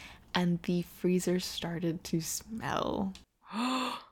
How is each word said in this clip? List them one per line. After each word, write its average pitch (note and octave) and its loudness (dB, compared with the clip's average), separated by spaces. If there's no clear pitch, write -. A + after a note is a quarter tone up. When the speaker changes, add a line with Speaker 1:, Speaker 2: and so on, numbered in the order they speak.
Speaker 1:
and F3 2
the F3 2
freezer F3+ 2
started E3+ -2
to E3 2
smell. - -2
Speaker 2:
<gasps> B3+ -2